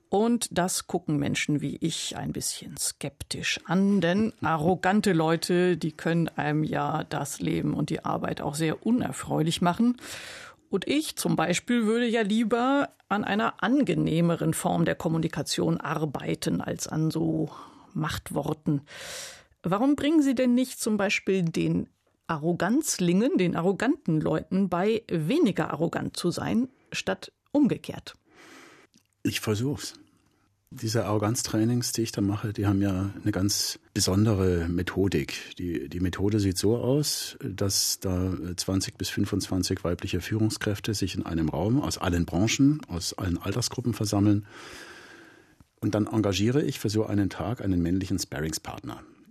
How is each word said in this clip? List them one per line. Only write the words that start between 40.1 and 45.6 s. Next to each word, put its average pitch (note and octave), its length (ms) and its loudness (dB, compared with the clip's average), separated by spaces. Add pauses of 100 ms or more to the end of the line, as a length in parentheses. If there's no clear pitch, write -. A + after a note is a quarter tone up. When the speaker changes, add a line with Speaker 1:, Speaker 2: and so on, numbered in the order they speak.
Speaker 2:
Führungskräfte G#2+ 760 -2
sich G2 220 -2
in - 100 -4
einem D#2+ 220 0
Raum G2+ 320 2
aus - 180 -4
allen F2 280 2
Branchen, C#3 600 4
aus - 300 -6
allen F2 220 -2
Altersgruppen A#2 560 -2
versammeln. G#2 520 4 (1300)